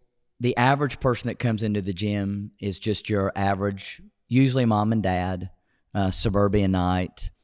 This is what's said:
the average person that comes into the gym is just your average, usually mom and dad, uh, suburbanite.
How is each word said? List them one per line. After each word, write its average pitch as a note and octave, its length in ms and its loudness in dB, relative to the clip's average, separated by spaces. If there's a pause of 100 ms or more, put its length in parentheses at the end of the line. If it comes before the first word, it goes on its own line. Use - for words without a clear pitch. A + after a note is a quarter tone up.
(380)
the A#2+ 180 0
average C#3 440 2
person B2 280 0
that A2 100 -6
comes A2 240 0
into G#2 200 0
the F#2+ 120 -4
gym G2+ 640 -2
is G2 180 -4
just - 300 -4
your G2 260 0
average, G2 680 -2 (280)
usually B2+ 380 2
mom G#2+ 260 2
and A2 100 0
dad, F#2 480 -2 (440)
uh, G2 160 0
suburbanite. F#2+ 1200 0 (140)